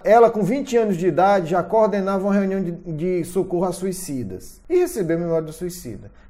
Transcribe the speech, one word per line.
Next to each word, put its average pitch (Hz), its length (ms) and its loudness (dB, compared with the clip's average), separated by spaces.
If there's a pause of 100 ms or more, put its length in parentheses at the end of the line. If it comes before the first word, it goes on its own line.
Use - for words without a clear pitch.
Ela, 220 260 8
com 214 140 -2
vinte 240 340 0
anos 208 180 2
de 175 120 -2
idade, 180 440 4
já 175 120 0
coordenava 196 600 0
uma 196 80 2
reunião 196 280 0
de, 175 100 -4
de 170 540 -4
socorro 185 400 -2
a 180 60 -2
suicidas. 147 960 -8
E 359 100 2
recebeu 175 380 -2
a - 20 -4
memória 165 260 -2
do 156 60 -14
suicida. 131 600 -12 (180)